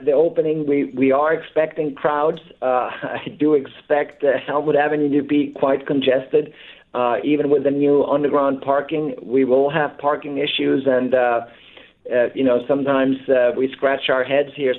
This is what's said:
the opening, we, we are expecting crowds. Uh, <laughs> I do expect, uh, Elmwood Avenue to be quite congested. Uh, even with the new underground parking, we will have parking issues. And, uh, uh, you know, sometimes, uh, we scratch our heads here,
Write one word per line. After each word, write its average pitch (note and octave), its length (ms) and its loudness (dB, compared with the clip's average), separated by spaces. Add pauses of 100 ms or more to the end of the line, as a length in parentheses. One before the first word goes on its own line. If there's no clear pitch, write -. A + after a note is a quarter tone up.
the C#3+ 80 2
opening, D#3 540 0
we, C#3+ 300 0
we C3+ 140 2
are D3 240 2
expecting D#3 600 -4
crowds. D#3 460 0 (220)
Uh, - 20 -4
<laughs> B2+ 380 -2
I - 260 -8 (100)
do D3+ 160 4
expect, D3 720 -2
uh, C#3+ 80 4 (160)
Elmwood D3 280 0
Avenue D3 440 2
to C#3+ 60 -6
be D3 300 0
quite C#3 300 0
congested. C3+ 680 0 (400)
Uh, A#2+ 320 0
even C#3+ 260 0
with C#3 140 4
the C#3 80 2
new C#3+ 320 2
underground C#3 560 0
parking, C#3+ 600 -2
we C3 240 0
will C3 240 4
have C#3+ 300 -2
parking C#3+ 400 -4
issues. C#3+ 480 -2
And, B2+ 260 0
uh, B2 280 2 (680)
uh, A#2+ 180 2 (100)
you C3+ 80 0
know, B2 240 4
sometimes, C3+ 480 0 (120)
uh, B2+ 280 4
we C3 160 -2
scratch C3+ 360 -2
our C3 140 0
heads C3+ 320 0
here, C3 240 -2